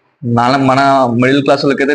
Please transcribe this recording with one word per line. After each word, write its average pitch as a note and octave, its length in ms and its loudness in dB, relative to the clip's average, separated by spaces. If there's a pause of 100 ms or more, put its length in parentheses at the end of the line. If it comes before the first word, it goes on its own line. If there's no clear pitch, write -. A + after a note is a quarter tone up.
(240)
మన, A#2+ 280 0 (180)
మన C3 100 0 (420)
మిడిల్ C3+ 200 2
క్లాస్ D3 220 0
వాళ్ళకైతే C#3 300 -2